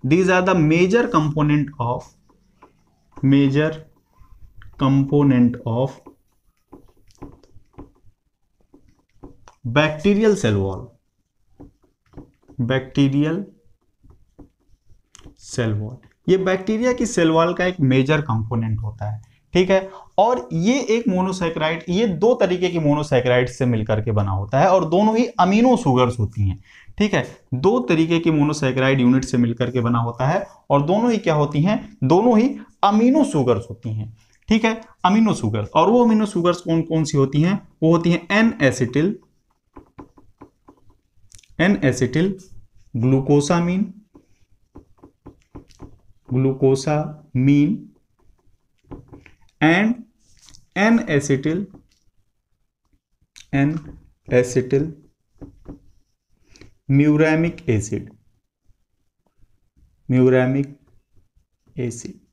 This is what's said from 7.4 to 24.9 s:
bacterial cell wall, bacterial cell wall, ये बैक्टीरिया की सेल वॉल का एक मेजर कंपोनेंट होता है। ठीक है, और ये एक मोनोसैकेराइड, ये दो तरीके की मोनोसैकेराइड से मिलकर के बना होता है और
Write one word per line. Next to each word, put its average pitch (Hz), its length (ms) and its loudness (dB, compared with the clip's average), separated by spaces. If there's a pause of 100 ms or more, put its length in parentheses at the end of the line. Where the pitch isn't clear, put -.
bacterial 196 580 2
cell 104 240 0
wall, 95 260 -6 (1800)
bacterial 139 720 -2 (2000)
cell 113 320 -4
wall, 110 160 -10 (300)
ये 180 120 2
बैक्टीरिया 190 540 -2
की 240 140 -4
सेल 170 240 0
वॉल 165 240 2
का 180 100 -4
एक 185 180 -4
मेजर 135 400 2
कंपोनेंट 113 580 -4
होता 107 300 -10
है। 110 100 -10 (340)
ठीक 185 160 2
है, 190 200 0 (280)
और 240 340 0
ये 185 260 0 (120)
एक 233 180 0
मोनोसैकेराइड, 170 800 -2
ये 190 180 0
दो 196 280 2
तरीके 180 340 0
की 170 100 -2
मोनोसैकेराइड 131 680 0
से 127 180 -4
मिलकर 110 360 -2
के 113 100 -4
बना 104 180 0
होता 98 300 -2
है 180 80 4
और 180 220 2